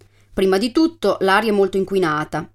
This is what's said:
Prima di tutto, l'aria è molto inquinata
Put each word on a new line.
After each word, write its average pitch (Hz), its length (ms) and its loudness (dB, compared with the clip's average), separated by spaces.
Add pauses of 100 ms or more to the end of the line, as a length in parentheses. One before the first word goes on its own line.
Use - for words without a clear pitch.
(340)
Prima 190 240 2
di 240 140 -2
tutto, 320 480 0
l'aria 202 320 0
è - 20 0
molto 196 240 2
inquinata 165 760 -2